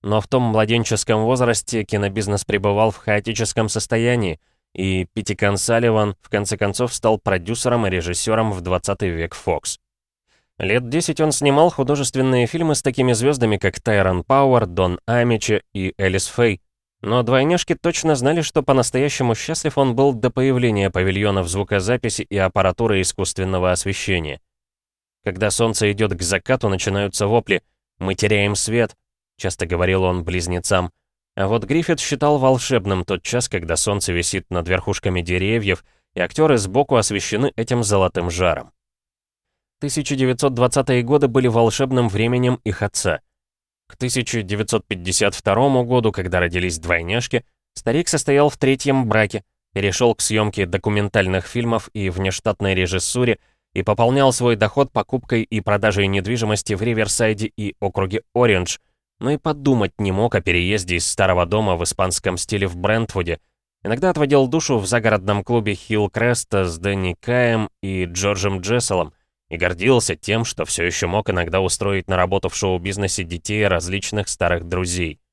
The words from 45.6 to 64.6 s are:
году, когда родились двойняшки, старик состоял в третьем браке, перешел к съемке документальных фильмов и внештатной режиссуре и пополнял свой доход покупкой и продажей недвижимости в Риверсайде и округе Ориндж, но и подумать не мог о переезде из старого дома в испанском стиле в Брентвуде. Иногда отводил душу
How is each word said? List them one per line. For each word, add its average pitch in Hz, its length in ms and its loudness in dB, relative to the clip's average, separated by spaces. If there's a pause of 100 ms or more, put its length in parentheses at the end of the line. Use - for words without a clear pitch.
году, 117 280 2
когда 90 260 -2
родились 90 400 0
двойняшки, 87 680 -2 (300)
старик 147 340 -2
состоял 143 400 2
в - 100 -4
третьем 135 500 2
браке, 104 340 0 (320)
перешел 101 400 2
к - 60 -8
съемке 107 460 0
документальных 98 800 0
фильмов 117 480 -2
и 98 160 -4
внештатной 95 640 -2
режиссуре 95 640 0 (380)
и 92 60 -2
пополнял 123 500 4
свой 120 240 2
доход 110 340 2
покупкой 117 520 -2
и 110 180 -4
продажей 101 460 2
недвижимости 107 680 -2
в 92 100 -2
Риверсайде 110 720 0
и 104 240 -6
округе 98 440 -2 (120)
Ориндж, 107 440 2 (420)
но 127 120 -2
и 151 40 -2
подумать 139 600 0
не 101 140 0
мог 107 220 0
о 98 60 2
переезде 90 560 0
из 82 100 -2
старого 90 380 2
дома 98 320 0
в 85 80 -2
испанском 92 540 -2
стиле 98 280 -4
в 87 100 -6
Брентвуде. 98 600 -2 (460)
Иногда 117 240 0
отводил 147 400 4
душу 143 300 0